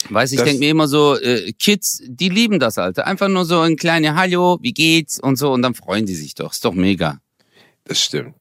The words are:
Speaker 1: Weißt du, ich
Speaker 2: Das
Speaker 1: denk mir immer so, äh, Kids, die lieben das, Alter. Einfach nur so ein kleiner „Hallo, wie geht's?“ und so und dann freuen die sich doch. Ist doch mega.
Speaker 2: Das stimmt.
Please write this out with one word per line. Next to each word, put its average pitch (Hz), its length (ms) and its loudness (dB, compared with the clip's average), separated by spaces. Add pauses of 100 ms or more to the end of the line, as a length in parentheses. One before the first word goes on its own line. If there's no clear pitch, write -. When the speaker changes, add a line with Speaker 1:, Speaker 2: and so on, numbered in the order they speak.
Speaker 1:
Weißt 120 220 0
du, 135 40 -4
ich 123 60 2
Speaker 2:
Das 123 80 2
Speaker 1:
denk 139 100 2
mir 147 100 2
immer 156 180 2
so, 147 320 4
äh, 117 340 -2
Kids, - 520 -2
die 131 240 -4
lieben 208 300 2
das, 120 180 0
Alter. 90 300 -4
Einfach 196 220 -2
nur 185 160 0
so 165 160 2
ein 165 160 2
kleiner 160 380 0
„Hallo, 180 460 2
wie 120 120 -4
geht's?“ 160 460 2
und 135 180 0
so 139 160 2
und 123 80 2
dann 123 120 0
freuen 107 320 -4
die 95 100 -4
sich 76 200 -10
doch. 73 160 -10
Ist - 140 -6
doch 104 80 0
mega. 87 460 0 (680)
Speaker 2:
Das - 160 -4
stimmt. - 400 -6